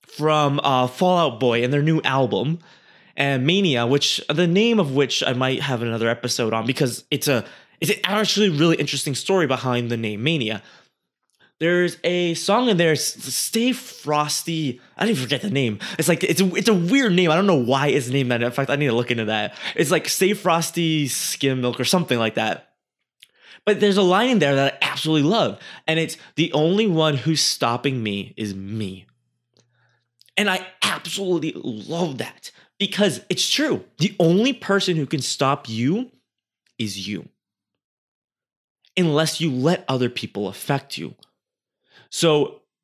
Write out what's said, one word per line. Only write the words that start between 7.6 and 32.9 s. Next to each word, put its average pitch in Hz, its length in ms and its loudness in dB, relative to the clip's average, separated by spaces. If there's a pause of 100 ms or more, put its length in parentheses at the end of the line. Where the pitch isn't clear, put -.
it's 165 120 0 (120)
actually 208 440 2
a 175 40 0
really 160 240 2
interesting 143 400 -4
story 185 320 0
behind 123 420 -2
the 120 60 -2
name 110 260 -6
Mania. 123 400 -2 (960)
There's 175 420 2
a 175 320 0
song 226 340 0
in 202 80 4
there, 165 160 4
S-, - 220 -2 (180)
Stay 240 400 0
Frosty. 151 1080 -4 (180)
I - 80 0
didn't 196 140 0
forget 127 200 -2
the 202 100 -4
name. 120 280 0 (200)
It's - 100 0
like, 170 160 2
it's 170 160 2
a, 185 160 2
it's - 120 0
a 220 60 6
weird 202 380 2
name. 175 180 4
I 156 60 4
don't 196 100 2
know 160 160 4
why 135 260 2
it's 123 200 0
named 127 240 0
that. 120 100 0
In 120 80 0
fact, 135 200 -2
I 143 60 0
need 143 120 0
to 117 40 0
look 117 200 0
into 113 140 -2
that. 107 300 -4 (200)
It's 156 160 2
like, 165 160 0
"Stay 202 260 2
Frosty, 165 720 0
Skim 131 540 -2
Milk," 123 180 -2
or 127 60 -2
something 147 340 2
like 110 160 0
that. 110 380 -4 (920)
But 208 140 2
there's 202 180 4
a 202 60 4
line 196 280 4
in 233 100 4
there 139 160 4
that 139 180 2
I - 120 -2
absolutely 156 420 0
love. 170 320 0 (260)
And 160 140 0
it's, 160 160 -4 (180)
"The 165 180 0
only 185 360 2
one 156 300 2
who's 147 220 0
stopping 123 640 -2
me 101 340 -6
is 104 160 -6
me." 95 540 -10 (1300)
And 202 140 0
I 185 160 -4 (160)
absolutely 175 720 -4
love 131 640 -6
that - 320 -10 (280)
because 196 420 0 (100)